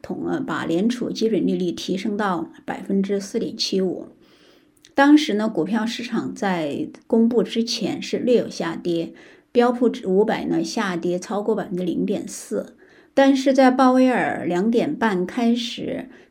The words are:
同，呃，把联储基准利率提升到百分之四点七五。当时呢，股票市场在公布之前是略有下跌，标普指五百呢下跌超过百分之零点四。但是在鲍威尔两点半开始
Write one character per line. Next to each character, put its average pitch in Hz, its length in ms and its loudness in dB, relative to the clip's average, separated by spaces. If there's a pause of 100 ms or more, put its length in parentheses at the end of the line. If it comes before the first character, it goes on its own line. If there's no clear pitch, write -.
同， - 240 -8
呃， 170 120 -2
把 147 260 -6
联 175 220 0
储 - 240 -4
基 220 160 0
准 196 180 0
利 185 100 2
率 175 160 -2
提 180 260 -6
升 202 180 -4
到 185 360 -4 (140)
百 - 160 -8
分 196 200 0
之 196 180 -2
四 196 200 -6
点 202 180 -6
七 190 240 -2
五。 - 280 -4 (840)
当 294 240 8
时 - 160 -2
呢， 214 160 0
股 165 140 0
票 214 220 0
市 233 180 -6
场 - 300 -4
在 160 540 -2 (200)
公 226 200 4
布 233 160 4
之 226 200 -2
前 - 380 -4
是 - 180 -4
略 240 180 4
有 180 120 -2
下 170 260 -6
跌， 165 380 -4 (380)
标 240 200 4
普 240 180 2
指 - 180 -6
五 185 160 4
百 160 220 -2
呢 165 180 0
下 190 320 -4
跌 175 240 -2
超 196 220 -6
过 220 140 -2
百 196 100 -4
分 185 100 -8
之 180 80 -4
零 175 220 -2
点 - 220 -4
四。 - 460 -10 (440)
但 269 160 6
是 269 200 2
在 262 180 6
鲍 254 220 4
威 254 180 6
尔 180 340 0
两 180 240 0
点 180 240 2
半 185 320 0
开 233 300 0
始 - 540 -6 (220)